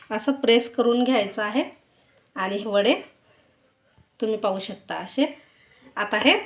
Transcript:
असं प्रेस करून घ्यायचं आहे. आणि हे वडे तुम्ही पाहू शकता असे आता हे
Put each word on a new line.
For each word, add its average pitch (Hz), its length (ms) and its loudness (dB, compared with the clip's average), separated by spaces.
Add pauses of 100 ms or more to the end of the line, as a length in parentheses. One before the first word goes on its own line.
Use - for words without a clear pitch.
(120)
असं 220 200 -2
प्रेस 233 440 2
करून 240 280 2
घ्यायचं 220 400 0
आहे. 226 200 -2 (720)
आणि 196 220 -4
हे 202 80 -6
वडे 208 300 2 (1300)
तुम्ही 220 160 -2
पाहू 196 220 -2
शकता 190 360 -12
असे 196 300 -2 (720)
आता 208 200 -2
हे 302 280 4